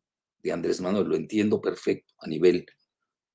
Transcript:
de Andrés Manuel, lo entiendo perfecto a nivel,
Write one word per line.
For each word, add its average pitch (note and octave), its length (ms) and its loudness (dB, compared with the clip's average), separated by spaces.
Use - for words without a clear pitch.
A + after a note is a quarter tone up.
de - 160 -6
Andrés E2+ 260 -2
Manuel, F#2 280 -2
lo D#2+ 100 0
entiendo G#2 420 0
perfecto - 600 -4
a - 80 -14
nivel, E2 380 4